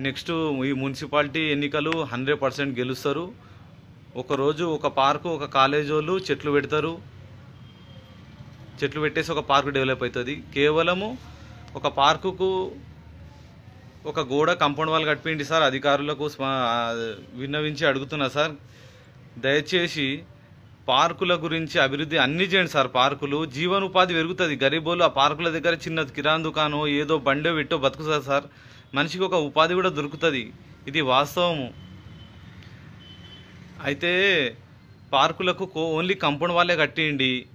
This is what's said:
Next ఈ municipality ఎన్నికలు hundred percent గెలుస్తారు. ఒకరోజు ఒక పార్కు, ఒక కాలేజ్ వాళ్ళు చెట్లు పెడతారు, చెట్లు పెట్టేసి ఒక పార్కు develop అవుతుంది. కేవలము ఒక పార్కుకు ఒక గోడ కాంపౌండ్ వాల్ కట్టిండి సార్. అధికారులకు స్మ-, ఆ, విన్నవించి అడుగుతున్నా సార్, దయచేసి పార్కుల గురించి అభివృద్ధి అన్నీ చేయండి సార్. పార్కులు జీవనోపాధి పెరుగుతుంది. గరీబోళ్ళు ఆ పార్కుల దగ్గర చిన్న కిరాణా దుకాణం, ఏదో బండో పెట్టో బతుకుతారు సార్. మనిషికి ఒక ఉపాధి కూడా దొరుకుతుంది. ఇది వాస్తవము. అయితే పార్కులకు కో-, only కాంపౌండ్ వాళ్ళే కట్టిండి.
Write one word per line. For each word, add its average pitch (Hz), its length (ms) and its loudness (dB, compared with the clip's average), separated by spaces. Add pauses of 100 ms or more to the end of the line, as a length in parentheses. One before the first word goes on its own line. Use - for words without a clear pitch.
Next 135 300 -6 (340)
ఈ 139 80 0
municipality 139 680 0
ఎన్నికలు 151 600 0
hundred 135 400 -2
percent 135 360 -2
గెలుస్తారు. 139 540 -4 (840)
ఒకరోజు 147 480 -2
ఒక 151 220 -2
పార్కు, 143 420 2
ఒక 147 160 -4
కాలేజ్ 143 480 2
వాళ్ళు 160 280 0 (100)
చెట్లు 147 200 -2
పెడతారు, 147 480 0 (1900)
చెట్లు 147 160 -4
పెట్టేసి 151 320 -2
ఒక 147 60 0
పార్కు 139 300 2
develop 131 340 0
అవుతుంది. 127 400 -4 (120)
కేవలము 170 800 0 (400)
ఒక 131 120 -6
పార్కుకు 175 880 0 (1300)
ఒక - 140 -2
గోడ 147 320 2
కాంపౌండ్ 156 400 2
వాల్ 160 140 2
కట్టిండి 156 380 -2
సార్. 160 180 2
అధికారులకు 143 680 2
స్మ-, 135 160 -6
ఆ, 120 480 0 (400)
విన్నవించి 147 540 -4
అడుగుతున్నా 135 420 0
సార్, 147 240 0 (880)
దయచేసి 156 840 0 (680)
పార్కుల 170 460 4
గురించి 160 460 0
అభివృద్ధి 143 360 0
అన్నీ 151 280 2
చేయండి 180 260 2
సార్. 135 240 2
పార్కులు 139 520 2
జీవనోపాధి 180 680 0
పెరుగుతుంది. 160 500 0
గరీబోళ్ళు 165 400 2
ఆ 151 40 6
పార్కుల 147 400 2
దగ్గర 165 260 0
చిన్న 160 280 -4
కిరాణా 151 400 0
దుకాణం, 151 440 -2
ఏదో 147 320 0
బండో 143 340 0
పెట్టో 156 260 -2
బతుకుతారు 147 440 0
సార్. 139 220 0 (500)
మనిషికి 165 300 0
ఒక 190 100 -2
ఉపాధి 156 400 2
కూడా 185 140 2
దొరుకుతుంది. 147 640 -2 (340)
ఇది 143 140 -2
వాస్తవము. 143 760 2 (2000)
అయితే 165 760 2 (560)
పార్కులకు 170 540 2
కో-, 160 340 -2
only 185 180 -2
కాంపౌండ్ 156 360 0
వాళ్ళే 175 220 4
కట్టిండి. 139 800 0